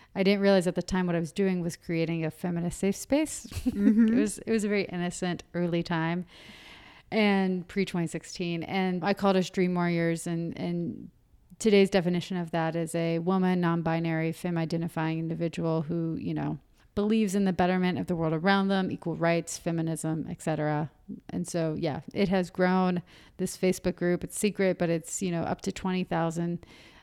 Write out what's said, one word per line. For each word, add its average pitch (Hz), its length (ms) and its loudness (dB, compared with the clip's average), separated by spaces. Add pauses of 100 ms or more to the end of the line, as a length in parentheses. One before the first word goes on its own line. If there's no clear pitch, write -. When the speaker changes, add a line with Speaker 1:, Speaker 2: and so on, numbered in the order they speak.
(160)
Speaker 1:
I 196 80 0
didn't 196 180 4
realize 196 260 6
at 175 80 0
the 180 60 -2
time 180 260 0
what 175 80 0
I 170 40 2
was 165 140 -4
doing 190 280 0
was 170 160 -4
creating 165 480 -2
a 156 60 -2
feminist 175 480 -4
safe 196 160 0
space. - 560 -2
<laughs> - 140 -6
Speaker 2:
Mm-hmm. 220 520 4
Speaker 1:
It - 20 4
was, - 200 0
it - 120 -6
was 220 120 0
a 208 60 0
very 202 160 2
innocent 175 580 -4 (100)
early 170 300 0
time 170 420 -2 (880)
and 190 560 2
pre-twenty 180 400 -2
sixteen. 170 560 -6
And 185 400 -2
I 202 100 2
called 196 220 4
us 180 140 2
Dream 180 260 2
Warriors, 170 520 2
and, 170 300 -4
and 175 520 -4 (500)
today's 202 300 6
definition 180 480 0
of 170 140 -4
that 160 240 0
is 170 200 -4
a 165 240 0
woman, 185 420 2
non-binary, 165 680 0
femme 175 260 -4
identifying 165 640 -2
individual 165 640 -2
who, 165 360 -2
you - 140 -4
know, 151 240 -2 (380)
believes 214 400 2
in 202 100 2
the 190 80 2
betterment 180 440 2
of 165 100 -4
the 180 80 -2
world 160 180 0
around 190 340 2
them, 190 240 0
equal 165 240 -6
rights, 170 420 0
feminism, 160 720 -2
et 170 120 -10
cetera. 151 480 -2 (400)
And 175 180 -4
so, 160 300 -2
yeah, 147 240 -4 (120)
it 196 160 0
has 180 200 0
grown, 185 520 2 (360)
this 185 200 -4
Facebook 180 380 0
group. 175 280 0
It's - 140 -10
secret, 190 400 0
but 175 120 0
it's, 165 320 -4
you 185 100 -2
know, 170 120 -2
up - 180 -4
to 190 100 -4
twenty 185 320 -2
thousand 170 640 -2 (380)